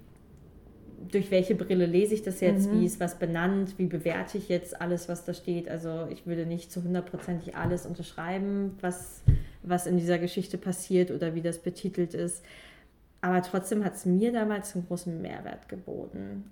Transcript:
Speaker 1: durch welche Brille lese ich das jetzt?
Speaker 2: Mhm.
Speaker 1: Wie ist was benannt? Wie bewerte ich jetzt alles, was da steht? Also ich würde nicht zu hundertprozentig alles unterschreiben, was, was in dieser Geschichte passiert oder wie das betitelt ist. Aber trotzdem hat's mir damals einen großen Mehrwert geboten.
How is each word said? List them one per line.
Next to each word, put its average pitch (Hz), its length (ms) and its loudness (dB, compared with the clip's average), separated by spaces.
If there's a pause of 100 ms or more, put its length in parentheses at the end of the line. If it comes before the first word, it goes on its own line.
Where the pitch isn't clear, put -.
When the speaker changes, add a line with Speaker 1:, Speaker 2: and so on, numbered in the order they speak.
(1120)
Speaker 1:
durch 196 200 2
welche 185 240 4
Brille 180 300 4
lese 185 280 6
ich 208 80 0
das 185 180 -4
jetzt? 196 300 6
Speaker 2:
Mhm. 214 100 4
Speaker 1:
Wie 175 60 6
ist 175 140 0
was 175 200 -2
benannt? 180 580 0
Wie 185 100 2
bewerte 170 500 -2
ich 196 100 -6
jetzt 175 340 -2
alles, 175 280 -2
was 175 160 -6
da 180 80 -4
steht? 175 340 -4
Also 165 420 -4
ich - 160 -10
würde 170 200 -2
nicht 170 260 -6
zu 175 120 -6
hundertprozentig 175 720 -4
alles 175 280 0
unterschreiben, 190 960 -4
was, - 420 -6 (400)
was 180 220 0
in 180 120 4
dieser 175 220 4
Geschichte 180 380 -4
passiert 180 540 2
oder 160 240 -2
wie 165 60 -2
das 170 180 -2
betitelt 180 540 -2
ist. 175 300 -4 (800)
Aber 180 200 4
trotzdem 196 420 0
hat's 185 200 -4
mir 190 260 6
damals 208 440 0
einen 175 120 -4
großen 175 340 -4
Mehrwert - 480 -10
geboten. 196 840 -10